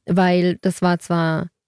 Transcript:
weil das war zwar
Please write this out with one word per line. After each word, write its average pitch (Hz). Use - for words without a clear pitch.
weil 180
das -
war 175
zwar 165